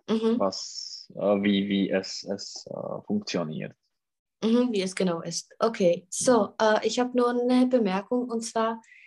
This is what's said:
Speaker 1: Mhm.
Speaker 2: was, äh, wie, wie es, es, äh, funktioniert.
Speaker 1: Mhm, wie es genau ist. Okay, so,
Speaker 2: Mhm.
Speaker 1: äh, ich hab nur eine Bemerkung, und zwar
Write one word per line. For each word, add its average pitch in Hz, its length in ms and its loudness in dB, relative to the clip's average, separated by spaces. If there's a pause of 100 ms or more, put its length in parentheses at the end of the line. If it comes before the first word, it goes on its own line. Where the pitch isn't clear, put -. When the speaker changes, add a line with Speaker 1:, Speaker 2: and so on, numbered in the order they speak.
Speaker 1:
Mhm. 226 280 0
Speaker 2:
was, - 800 -6
äh, 101 260 2
wie, 101 260 2
wie 98 220 0
es, - 340 -4
es, - 460 -10
äh, - 360 -10
funktioniert. 95 680 -6 (680)
Speaker 1:
Mhm, 233 300 2
wie 196 100 -2
es 190 120 -6
genau 175 260 0
ist. - 380 -10
Okay, 190 520 2
so, - 220 2 (120)
Speaker 2:
Mhm. - 160 -8
Speaker 1:
äh, 214 260 4
ich 233 140 -2
hab 247 140 -2
nur 240 160 4
eine 247 360 4
Bemerkung, 240 640 0
und 233 120 -4
zwar 226 380 -2 (260)